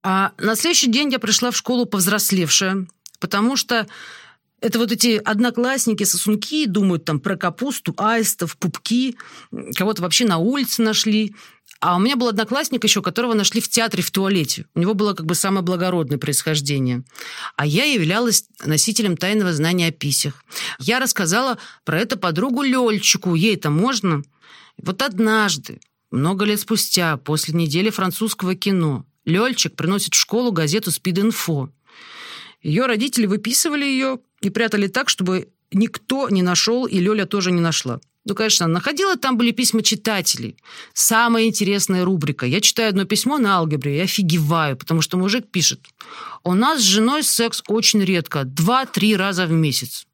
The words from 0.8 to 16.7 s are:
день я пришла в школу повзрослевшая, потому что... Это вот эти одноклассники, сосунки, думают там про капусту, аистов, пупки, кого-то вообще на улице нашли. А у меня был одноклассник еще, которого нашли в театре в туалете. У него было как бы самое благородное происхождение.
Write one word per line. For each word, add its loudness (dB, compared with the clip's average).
день 2
я 0
пришла 0
в -6
школу 0
повзрослевшая, 0
потому 0
что... -2
Это -2
вот 0
эти 2
одноклассники, 0
сосунки, 0
думают 0
там 0
про -4
капусту, -4
аистов, -2
пупки, -2
кого-то -2
вообще 0
на 2
улице 0
нашли. 2
А 2
у 2
меня 2
был 0
одноклассник -2
еще, 2
которого -2
нашли 0
в -6
театре 0
в -6
туалете. 0
У 0
него 2
было 0
как -8
бы 0
самое 0
благородное 0
происхождение. -2